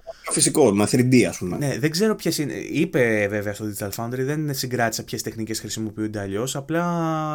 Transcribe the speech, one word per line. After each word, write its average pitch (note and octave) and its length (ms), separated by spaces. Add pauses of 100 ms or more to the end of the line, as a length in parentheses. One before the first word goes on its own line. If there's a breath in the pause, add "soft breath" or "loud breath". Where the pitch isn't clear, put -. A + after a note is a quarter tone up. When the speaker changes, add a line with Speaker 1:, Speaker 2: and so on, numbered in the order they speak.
Speaker 1:
πολύ - 160
πιο - 100
φυσικό, D3+ 400
με G2+ 200
three B2+ 220
D, A#2+ 100
ας E2+ 140
πούμε. F2 200
Speaker 2:
Ναι, C3+ 220
δεν D#3 120
ξέρω G#3 240
ποιες E3 220
είναι. D3 160
Είπε A2+ 760
βέβαια G#2 240
στο A2 120
Digital G2+ 300
Foundry, A#2+ 240
δεν D3 340
συγκράτησα A#2+ 500
ποιες - 180
τεχνικές A2 380
χρησιμοποιούνται G#2+ 600
αλλιώς. G2+ 360
Απλά D#3 300 (500)